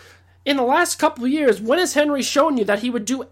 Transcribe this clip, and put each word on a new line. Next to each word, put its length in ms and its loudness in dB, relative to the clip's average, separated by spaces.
in 80 2
the 60 0
last 360 0
couple 280 0
of 40 0
years, 300 2
when 180 0
has 140 0
Henry 300 0
shown 340 2
you 80 0
that 140 0
he 100 -4
would 160 -4
do 280 -4